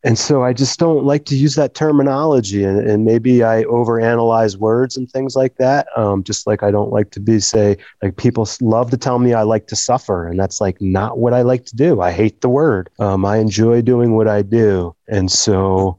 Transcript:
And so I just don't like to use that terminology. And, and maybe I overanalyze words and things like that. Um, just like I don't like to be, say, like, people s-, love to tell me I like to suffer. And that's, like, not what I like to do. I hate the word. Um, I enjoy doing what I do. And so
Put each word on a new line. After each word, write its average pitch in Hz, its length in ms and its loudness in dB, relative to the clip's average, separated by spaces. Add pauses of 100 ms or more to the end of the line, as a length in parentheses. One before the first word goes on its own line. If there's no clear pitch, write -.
And 117 140 2
so 139 260 0
I 127 100 0
just 127 260 -2
don't 160 260 2
like 143 200 0
to 143 100 -2
use 139 200 2
that 143 180 0
terminology. 139 880 0
And, 98 240 0
and 107 160 0
maybe 117 400 2
I 113 220 2
overanalyze 113 880 0
words 113 400 0
and 127 140 -8
things 131 260 -6
like 131 220 0
that. 135 300 0 (100)
Um, 101 260 0
just - 240 -8
like 104 160 -2
I 101 80 2
don't 104 220 -2
like 107 180 -4
to - 80 -14
be, 107 220 0
say, 104 340 0 (260)
like, 98 140 -4
people 120 280 -2
s-, - 180 -8
love 117 300 0
to 131 60 -2
tell 123 220 -2
me 123 140 2
I 113 80 0
like 107 260 -2
to - 80 -10
suffer. 101 520 -2
And 87 120 -4
that's, 95 220 -4
like, 95 180 -2
not 95 380 -2
what 120 160 0
I 123 80 2
like 123 240 0
to - 100 -20
do. 139 240 2
I 87 140 0
hate 104 260 -2
the 131 80 -2
word. 127 420 0 (100)
Um, 98 260 0
I 101 120 0
enjoy 110 440 2
doing 120 340 2
what 110 140 2
I 104 140 0
do. 98 520 0 (140)
And 95 200 -2
so 95 680 0